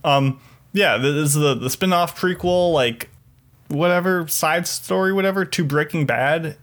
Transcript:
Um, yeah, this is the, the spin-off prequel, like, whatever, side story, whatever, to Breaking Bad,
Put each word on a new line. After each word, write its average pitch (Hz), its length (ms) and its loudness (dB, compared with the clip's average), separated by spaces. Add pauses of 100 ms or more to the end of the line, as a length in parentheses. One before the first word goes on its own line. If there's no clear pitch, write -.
Um, 139 360 2 (340)
yeah, 170 240 2
this 139 180 0 (140)
is 143 40 0
the, 147 220 2
the 123 140 -4
spin-off 175 500 0
prequel, 180 540 0
like, 120 360 0 (600)
whatever, 175 580 0
side 165 400 0
story, 190 460 -2
whatever, 190 320 0
to - 180 -2
Breaking 151 420 0
Bad, 143 580 0